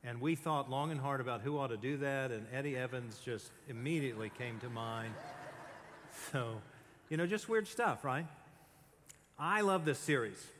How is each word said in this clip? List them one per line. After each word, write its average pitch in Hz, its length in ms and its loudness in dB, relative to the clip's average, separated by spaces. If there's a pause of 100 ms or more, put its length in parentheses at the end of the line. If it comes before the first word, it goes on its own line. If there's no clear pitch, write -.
And 120 180 -4
we 160 140 4
thought 151 340 2
long 143 220 0
and 143 100 0
hard 139 200 2
about 120 200 0
who 143 160 0
ought 139 120 0
to 113 80 0
do 131 200 0
that, 135 320 2
and 110 240 -2
Eddie 139 240 0
Evans 123 480 -4
just 117 240 -4 (180)
immediately 123 720 0
came 120 220 -4
to 120 100 -6
mind. 113 460 -2 (1160)
So, 117 300 -2 (480)
you 156 80 0
know, 170 80 4
just 208 240 0
weird 220 180 4
stuff, 185 380 2
right? 143 220 0 (1120)
I 190 220 4
love 190 240 6
this 147 120 4
series. 117 400 2 (220)